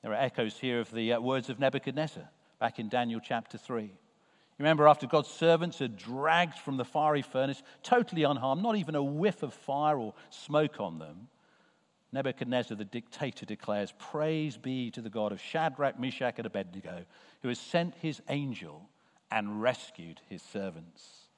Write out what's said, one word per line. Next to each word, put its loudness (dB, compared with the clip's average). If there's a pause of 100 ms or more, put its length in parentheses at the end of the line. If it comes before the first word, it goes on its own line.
There -4
are 2
echoes -2
here -2
of -4
the, 0
uh, 0
words -2
of -8
Nebuchadnezzar -2 (320)
back -2
in -6
Daniel 0
chapter -6
three. -6 (640)
You -2
remember 8
after 8
God's 2
servants 4
are -2
dragged 2
from -4
the 0
fiery 2
furnace, -2 (200)
totally 4
unharmed, 2
not 2
even -2
a 2
whiff 0
of -6
fire 0
or -4 (160)
smoke 0
on -4
them, -16 (840)
Nebuchadnezzar, -2
the -6
dictator, -8
declares, -4
"Praise -2
be -4
to -10
the -8
God 0
of -6
Shadrach, 0
Meshach, -2
and -6
Abednego, -8 (340)
who -4
has -2
sent -2
his -6
angel -6 (400)
and -2
rescued -2
his -12
servants." -12